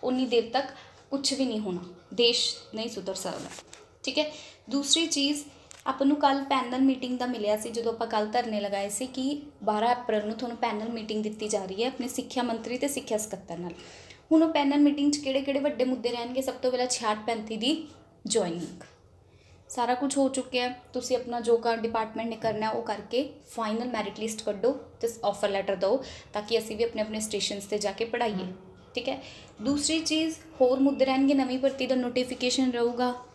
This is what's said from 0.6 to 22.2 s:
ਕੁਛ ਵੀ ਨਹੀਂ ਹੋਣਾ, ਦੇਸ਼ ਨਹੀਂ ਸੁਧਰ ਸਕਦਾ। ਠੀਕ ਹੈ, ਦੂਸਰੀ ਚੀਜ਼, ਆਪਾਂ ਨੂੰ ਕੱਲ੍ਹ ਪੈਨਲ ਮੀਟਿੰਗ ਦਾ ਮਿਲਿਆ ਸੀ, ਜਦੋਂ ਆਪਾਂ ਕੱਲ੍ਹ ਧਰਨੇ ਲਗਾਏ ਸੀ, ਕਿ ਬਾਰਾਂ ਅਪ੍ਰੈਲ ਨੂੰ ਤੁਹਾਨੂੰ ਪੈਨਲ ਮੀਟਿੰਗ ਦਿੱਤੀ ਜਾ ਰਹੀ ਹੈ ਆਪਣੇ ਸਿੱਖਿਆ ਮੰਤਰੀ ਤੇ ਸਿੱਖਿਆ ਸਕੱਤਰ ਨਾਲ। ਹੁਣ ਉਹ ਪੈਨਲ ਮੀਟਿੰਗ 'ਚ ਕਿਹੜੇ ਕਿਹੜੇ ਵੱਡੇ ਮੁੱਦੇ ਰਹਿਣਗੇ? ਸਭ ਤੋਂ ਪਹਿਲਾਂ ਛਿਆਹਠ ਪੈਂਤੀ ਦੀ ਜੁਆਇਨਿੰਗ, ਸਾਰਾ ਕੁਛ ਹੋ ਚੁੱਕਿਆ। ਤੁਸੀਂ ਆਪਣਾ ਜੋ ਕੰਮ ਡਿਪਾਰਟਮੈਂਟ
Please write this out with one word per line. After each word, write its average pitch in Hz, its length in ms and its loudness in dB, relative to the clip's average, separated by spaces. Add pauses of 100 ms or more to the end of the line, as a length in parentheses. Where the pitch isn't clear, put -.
ਕੁਛ 277 220 0
ਵੀ 269 120 0
ਨਹੀਂ 220 160 -2
ਹੋਣਾ, 180 240 -4 (300)
ਦੇਸ਼ - 420 4 (180)
ਨਹੀਂ 220 140 -6
ਸੁਧਰ 190 260 -6
ਸਕਦਾ। - 360 -8 (520)
ਠੀਕ 269 160 -2
ਹੈ, 302 140 0 (380)
ਦੂਸਰੀ 277 360 2
ਚੀਜ਼, 294 380 0 (420)
ਆਪਾਂ 269 200 2
ਨੂੰ 294 100 6
ਕੱਲ੍ਹ 277 280 4
ਪੈਨਲ 254 360 0
ਮੀਟਿੰਗ 254 380 2
ਦਾ 247 80 -2
ਮਿਲਿਆ 214 300 0
ਸੀ, 220 140 -4
ਜਦੋਂ 226 220 0
ਆਪਾਂ 226 140 -2
ਕੱਲ੍ਹ 214 240 0
ਧਰਨੇ 226 300 0
ਲਗਾਏ 202 280 -2
ਸੀ, 254 180 -4
ਕਿ 269 360 -2 (200)
ਬਾਰਾਂ 214 320 4
ਅਪ੍ਰੈਲ 214 320 0
ਨੂੰ 214 100 -4
ਤੁਹਾਨੂੰ 233 220 -6
ਪੈਨਲ 220 300 -2
ਮੀਟਿੰਗ 220 340 -4
ਦਿੱਤੀ 214 260 -4
ਜਾ 202 160 0
ਰਹੀ 185 180 -4
ਹੈ 247 60 2
ਆਪਣੇ 262 200 -6
ਸਿੱਖਿਆ 254 340 -4
ਮੰਤਰੀ 226 360 -2
ਤੇ 285 100 0
ਸਿੱਖਿਆ 254 300 -2
ਸਕੱਤਰ 180 400 -6
ਨਾਲ। 175 140 -6 (600)
ਹੁਣ 320 100 8
ਉਹ 330 60 6
ਪੈਨਲ 285 300 4
ਮੀਟਿੰਗ 285 340 6
'ਚ 285 40 0
ਕਿਹੜੇ 269 240 0
ਕਿਹੜੇ 277 200 0
ਵੱਡੇ 277 240 2
ਮੁੱਦੇ 247 260 0
ਰਹਿਣਗੇ? 247 320 -4
ਸਭ 262 120 -2
ਤੋਂ 254 160 0
ਪਹਿਲਾਂ 247 160 2
ਛਿਆਹਠ 220 400 0
ਪੈਂਤੀ 220 300 -4
ਦੀ 285 320 0 (380)
ਜੁਆਇਨਿੰਗ, 175 560 -2 (840)
ਸਾਰਾ 240 260 2
ਕੁਛ 269 240 0
ਹੋ 269 100 4
ਚੁੱਕਿਆ। 254 400 0
ਤੁਸੀਂ 254 480 -4
ਆਪਣਾ 240 240 -4
ਜੋ 233 160 4
ਕੰਮ 226 240 2
ਡਿਪਾਰਟਮੈਂਟ 226 480 -2